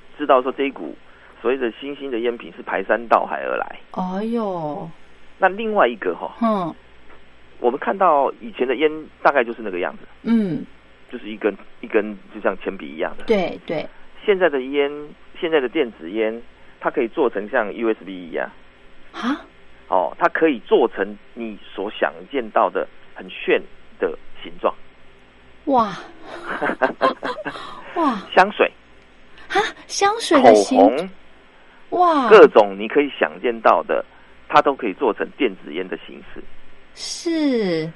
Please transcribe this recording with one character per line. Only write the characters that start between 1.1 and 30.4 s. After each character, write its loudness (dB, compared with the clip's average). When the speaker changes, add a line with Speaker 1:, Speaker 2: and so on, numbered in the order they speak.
Speaker 1:
所 0
谓 0
的 -2
新 -10
兴 -10
的 -4
烟 -2
品 -16
是 -16
排 -4
山 0
倒 4
海 -6
而 -2
来。 -6
Speaker 2:
哎 -6
呦。 -6
Speaker 1:
那 4
另 -2
外 6
一 0
个 -4
哈， -10
Speaker 2:
嗯。 0
Speaker 1:
我 4
们 -6
看 -4
到 4
以 -12
前 -2
的 0
烟 2
大 6
概 4
就 -4
是 -12
那 -6
个 -6
样 -4
子。 -18
Speaker 2:
嗯。 0
Speaker 1:
就 -12
是 -12
一 -10
根， 0
一 -12
根 0
就 -10
像 0
铅 -6
笔 -12
一 -12
样 -4
的。 -8
Speaker 2:
对， 0
对。 -8
Speaker 1:
现 4
在 2
的 0
烟， 0
现 -4
在 4
的 -2
电 0
子 -14
烟， -2
它 0
可 -2
以 0
做 0
成 -6
像 -2
U -2
S -10
B -12
一 -12
样。 -6
Speaker 2:
啊？ -6
Speaker 1:
哦， 0
它 4
可 2
以 0
做 4
成 -4
你 -10
所 -10
想 -2
见 -4
到 4
的 -2
很 -14
炫 0
的 -2
形 -12
状。 -2
Speaker 2:
哇。 2
Speaker 1:
<laughs> -4
Speaker 2:
哇。 2
Speaker 1:
香 6
水。 2
Speaker 2:
啊， 2
香 2
水 6